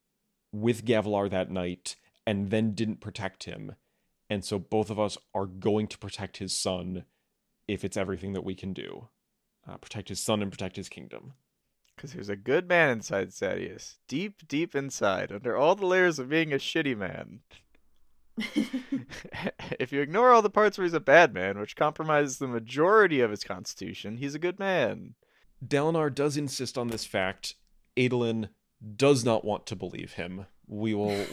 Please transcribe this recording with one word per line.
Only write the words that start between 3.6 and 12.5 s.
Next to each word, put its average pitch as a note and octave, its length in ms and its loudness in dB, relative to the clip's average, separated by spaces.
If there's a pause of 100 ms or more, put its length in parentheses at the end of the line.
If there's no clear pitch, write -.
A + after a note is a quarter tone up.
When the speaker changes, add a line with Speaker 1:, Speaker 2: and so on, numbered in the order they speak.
Speaker 1:
And G2+ 160 -4
so G#2 140 -2
both G#2+ 320 0
of G#2 80 -4
us G#2 180 0 (180)
are G2 120 -2
going G#2 420 0
to - 100 -16
protect G2 400 -10
his F#2+ 140 -6
son F2+ 520 -4 (640)
if G2+ 160 -4
it's F#2+ 120 -6
everything F#2+ 360 -4
that F2+ 120 -6
we F#2 100 -6
can F#2+ 180 -8
do. G1+ 360 -12 (600)
Uh, F#2+ 100 -14
protect - 300 -12
his G2 120 -10
son G#2+ 220 2
and G2 80 -2
protect F#2 260 -8
his F#2+ 120 -10
kingdom." - 460 -16 (640)
Speaker 2:
'Cause B2+ 160 -16
he - 60 -12
was G#2 100 -10
a G2+ 80 -4
good C#3+ 320 0